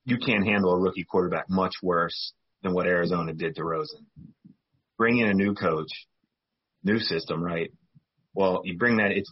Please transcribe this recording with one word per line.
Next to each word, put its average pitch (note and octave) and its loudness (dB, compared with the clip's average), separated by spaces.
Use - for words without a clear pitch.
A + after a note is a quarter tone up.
you B2 0
can't G#2+ 0
handle G2 4
a F2+ 2
rookie F#2 -2
quarterback F2 -2
much F#2 0
worse F2 -2
than F#2 -2
what F2+ 0
Arizona E2+ 0
did E2 -6
to D#2+ -6
Rosen. D#2+ -6
Bring A#2 4
in A2 4
a G2+ 4
new G2+ 4
coach, D#2+ -2
new G#2+ 2
system, E2 -4
right? E2+ -4
Well, F#2+ 0
you F2+ -8
bring A#2 4
that, G#2 2
it's G2 -2